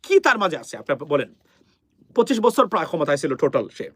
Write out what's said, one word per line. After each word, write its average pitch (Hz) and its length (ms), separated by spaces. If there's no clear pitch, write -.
কি 381 180
তার 254 180
মাঝে 180 180
আছে? - 200
আপনি 143 300
বলেন। 143 280
পঁচিশ 240 260
বছর 240 260
প্রায় 175 200
ক্ষমতায় 143 300
ছিল 143 180
টোটাল 123 340
সে - 280